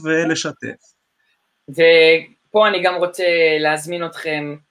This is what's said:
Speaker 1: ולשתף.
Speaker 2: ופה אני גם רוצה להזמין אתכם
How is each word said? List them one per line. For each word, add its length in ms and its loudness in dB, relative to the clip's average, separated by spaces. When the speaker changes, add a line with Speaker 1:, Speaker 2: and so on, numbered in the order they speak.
Speaker 1:
ולשתף. 720 -6
Speaker 2:
ופה 1000 2
אני 160 -2
גם 120 0
רוצה 280 -4
להזמין 460 -4
אתכם 500 -8